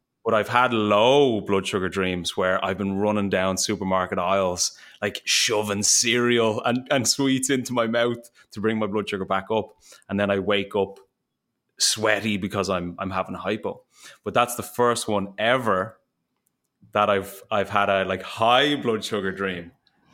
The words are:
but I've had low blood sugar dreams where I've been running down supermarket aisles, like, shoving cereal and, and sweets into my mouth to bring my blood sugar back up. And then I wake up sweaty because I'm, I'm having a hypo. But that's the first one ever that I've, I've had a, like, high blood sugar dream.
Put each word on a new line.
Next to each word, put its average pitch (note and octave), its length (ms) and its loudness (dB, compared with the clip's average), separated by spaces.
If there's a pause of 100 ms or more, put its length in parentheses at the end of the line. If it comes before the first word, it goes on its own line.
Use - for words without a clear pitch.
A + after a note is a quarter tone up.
(240)
but A2+ 100 2
I've G#2 160 2
had B2 240 4
low A2 680 4
blood F#2+ 260 0
sugar F#2 220 -2
dreams F#2 460 -2
where F#2 280 0
I've F#2+ 140 -2
been G2 200 -2
running G#2 320 0
down F#2+ 280 0
supermarket F#2+ 640 -2
aisles, F#2 580 0 (240)
like, G#2 240 -4
shoving G#2 580 0
cereal A#2 800 2
and, B2+ 280 -2
and B2+ 160 2
sweets C3+ 420 0
into B2+ 240 -2
my A#2 140 2
mouth A#2+ 420 0 (220)
to G#2+ 100 -10
bring A2 160 0
my G#2+ 100 0
blood G#2 220 -4
sugar F#2+ 160 -4
back F#2+ 260 -2
up. G#2+ 220 -2 (360)
And G2 100 -2
then G2+ 100 2
I G2+ 100 2
wake G2 360 0
up G2+ 240 0 (800)
sweaty G#2+ 580 0
because F#2+ 320 -2
I'm, F2 300 -4
I'm F#2+ 120 -6
having F#2+ 240 -4
a F2+ 40 -12
hypo. G#2 440 -6 (400)
But G2 100 -8
that's A#2+ 220 2
the G#2+ 80 -8
first A#2+ 440 0
one G2 300 -2
ever A2+ 600 0 (960)
that G#2 160 2
I've, G2 320 -2 (100)
I've G2+ 180 -2
had G2+ 200 2
a, F#2+ 160 2
like, F#2 180 -4
high B2+ 520 2
blood A2+ 280 -2
sugar G2 280 -4
dream. F2+ 400 -6 (420)